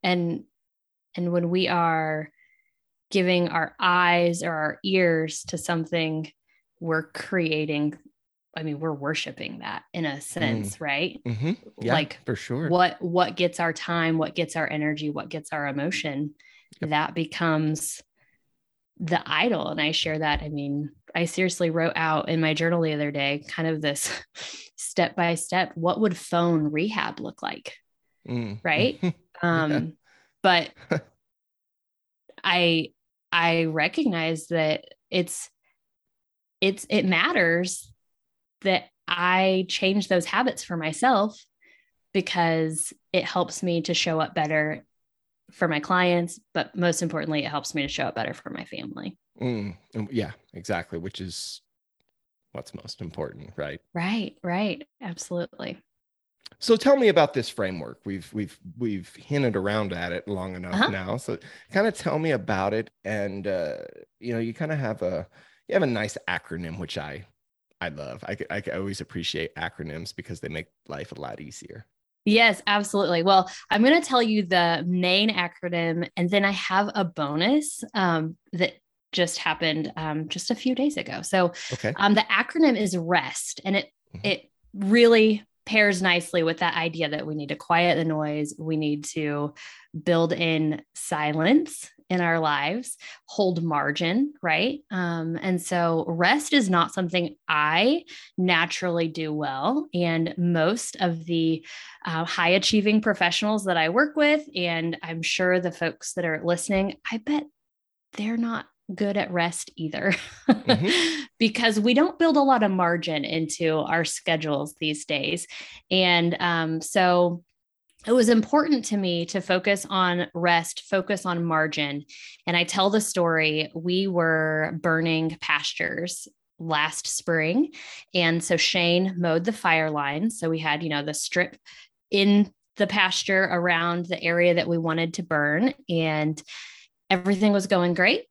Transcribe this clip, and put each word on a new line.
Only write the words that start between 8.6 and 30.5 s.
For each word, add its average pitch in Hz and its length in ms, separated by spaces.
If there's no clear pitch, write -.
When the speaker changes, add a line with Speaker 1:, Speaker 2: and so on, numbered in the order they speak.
Speaker 1:
mean, 147 160
we're 160 140
worshiping - 680
that - 240
in 170 120
a 143 160
sense, 113 560
Speaker 2:
Mm. - 40
Speaker 1:
right? 147 440
Speaker 2:
Mm-hmm. 120 260
Yeah, 117 120
Speaker 1:
Like, 147 320
Speaker 2:
for 117 100
sure. 143 340
Speaker 1:
what, 180 320
what 175 340
gets 175 240
our 170 140
time, 165 440
what 156 180
gets 165 200
our 160 140
energy, 151 420
what - 180
gets 156 240
our 143 140
emotion, 147 640
Speaker 2:
Yep. 156 80
Speaker 1:
that 151 260
becomes 156 880
the 185 260
idol. 170 440
And 151 100
I 151 120
share 156 280
that. 147 220
I 151 80
mean, 143 400
I 170 120
seriously 180 440
wrote 165 260
out 156 320
in 160 140
my 156 120
journal 165 280
the 156 120
other 147 180
day, 143 360
kind 160 200
of 156 140
this 147 280
<laughs> - 320
step - 400
by 170 200
step, 180 400
what 170 260
would 196 160
phone 170 540
rehab 196 500
look - 220
like? - 320
Speaker 2:
Mm. 113 360
Speaker 1:
Right. 175 380
Speaker 2:
<laughs> 180 140
Yeah. 165 220
Speaker 1:
Um, 156 280
but 175 300